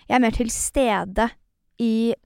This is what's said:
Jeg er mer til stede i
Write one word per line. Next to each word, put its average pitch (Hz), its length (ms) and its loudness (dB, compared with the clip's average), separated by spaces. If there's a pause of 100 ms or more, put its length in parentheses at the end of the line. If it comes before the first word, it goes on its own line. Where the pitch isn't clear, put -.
Jeg - 80 0
er 262 40 6
mer 233 180 2
til 233 160 -2
stede 214 760 -2 (500)
i 226 340 0 (120)